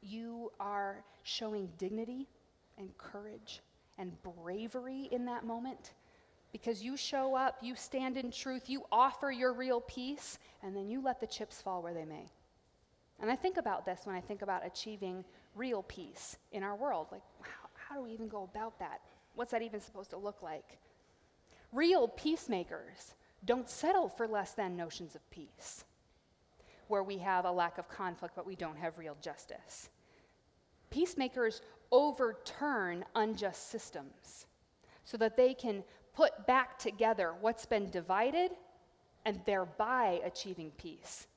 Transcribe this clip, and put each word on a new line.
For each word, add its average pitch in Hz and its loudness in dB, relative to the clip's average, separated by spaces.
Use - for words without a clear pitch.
You 233 -8
are 202 -2
showing 214 -2
dignity 226 -4
and 190 -14
courage 214 -12
and 185 -6
bravery 220 -6
in 247 0
that 240 -4
moment 233 -6
because 226 -2
you 254 -4
show 269 2
up, 262 4
you 240 -6
stand 262 -2
in 247 -2
truth, 254 -6
you 269 -4
offer 262 6
your 254 4
real 247 2
peace, 254 -8
and 196 -6
then 196 -4
you 254 -2
let 262 0
the 220 -4
chips - -8
fall 180 -4
where 170 -6
they 160 -6
may. 156 -12
And 214 0
I 254 2
think 370 2
about 214 0
this 185 -2
when 196 -4
I 180 -4
think 202 -6
about 185 0
achieving 185 -6
real 226 -2
peace - -12
in 190 -4
our 202 -2
world. 208 0
Like, 190 -12
how, - -14
how - -12
do 277 -6
we 226 -8
even 220 -8
go 208 -6
about 214 -8
that? 165 -8
What's 240 -4
that 233 4
even 214 -6
supposed 196 -12
to - -8
look 202 -6
like? 156 -10
Real 302 6
peacemakers - -2
don't 233 2
settle 349 4
for 226 -2
less 208 -2
than 185 -2
notions 165 -8
of - -18
peace, - -14
where 202 4
we 196 -2
have 180 2
a 180 2
lack 170 2
of - -8
conflict, 180 -6
but 170 -6
we 190 -8
don't 160 -6
have 165 -4
real 156 -10
justice. - -12
Peacemakers 254 2
overturn 247 4
unjust 208 0
systems - -10
so - -8
that 220 6
they 254 10
can 214 -2
put - 6
back 254 6
together 202 2
what's 226 2
been 202 2
divided 214 4
and 202 0
thereby 202 4
achieving 175 -6
peace. - -12